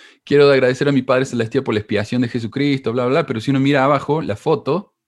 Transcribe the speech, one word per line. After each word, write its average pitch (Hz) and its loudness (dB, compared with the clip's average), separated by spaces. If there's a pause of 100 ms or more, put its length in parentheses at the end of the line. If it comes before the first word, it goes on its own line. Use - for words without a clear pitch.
(240)
"Quiero 143 6
agradecer 131 2
a 139 2
mi 131 2
Padre 127 0
Celestial 117 -4
por 117 -2
la 104 0
expiación 104 -2
de 120 -2
Jesucristo", 135 -4
bla, 123 -2
bla, 135 0
bla, 147 -2
pero 117 -6
si 110 -4
uno 131 0
mira 135 2
abajo, 147 0
la 101 -4
foto 156 -4 (140)